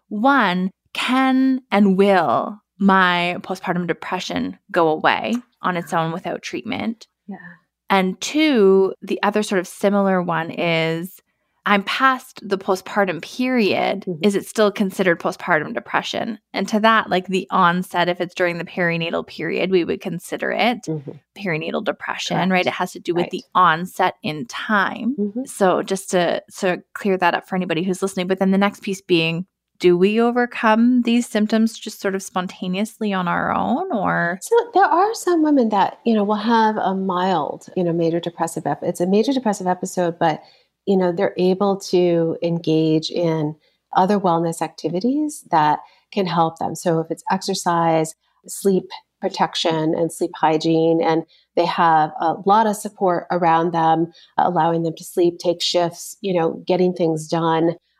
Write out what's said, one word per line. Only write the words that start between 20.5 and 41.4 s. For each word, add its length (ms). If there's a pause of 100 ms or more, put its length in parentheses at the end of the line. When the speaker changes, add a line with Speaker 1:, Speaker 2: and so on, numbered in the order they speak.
Speaker 1:
it 300
Speaker 2:
Mm-hmm. 300 (240)
Speaker 1:
perinatal 460
depression, 540
right? 140
Speaker 2:
Correct. 160
Speaker 1:
It 80
has 180
to 80
do 140
with 160
the 120 (120)
Speaker 2:
Right. 80
Speaker 1:
onset 600
in 240
time. 720
Speaker 2:
Mm-hmm. 280
Speaker 1:
So 360
just 280
to, 320 (160)
to 240 (100)
clear 240
that 180
up 140
for 80
anybody 260
who's 200
listening. 240
But 140
then 100
the 80
next 240
piece 180
being, 460 (340)
do 160
we 240
overcome 840
these 240
symptoms 520
just 220
sort 140
of 80
spontaneously 880
on 140
our 260
own, 380
or? 520
Speaker 2:
So 120 (200)
there 100
are 300
some 280
women 280
that, 340
you 100
know, 100
will 120
have 400
a 180
mild, 720 (100)
you 60
know, 100
major 280
depressive 460
ep-, 160
it's 180
a 60
major 260
depressive 340
episode, 520
but, 240 (440)
you 100
know, 140
they're 280
able 400